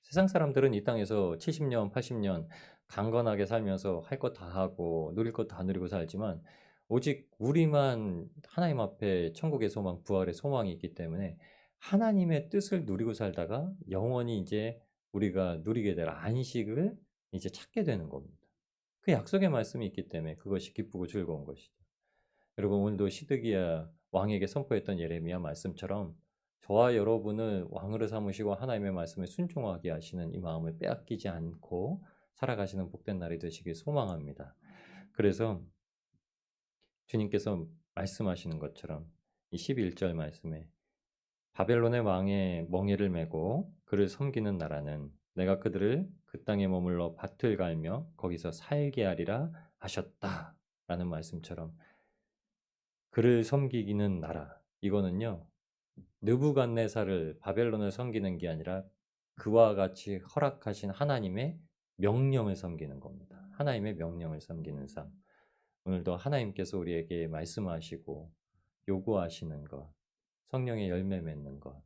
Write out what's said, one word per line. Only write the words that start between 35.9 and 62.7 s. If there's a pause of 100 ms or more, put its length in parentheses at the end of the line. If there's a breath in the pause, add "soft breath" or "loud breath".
주님께서 (280)
말씀하시는
것처럼 (440)
이
십일
절
말씀에 (840)
바벨론의
왕의
멍에를
메고 (100)
그를
섬기는
나라는 (220)
내가
그들을 (140)
그
땅에
머물러
밭을
갈며
거기서
살게
하리라 (280 loud breath)
하셨다라는
말씀처럼 (1300 soft breath)
그를
섬기는
나라, (220)
이거는요, (760)
느부갓네살을,
바벨론을
섬기는
게
아니라 (500)
그와
같이
허락하신
하나님의 (380)
명령을
섬기는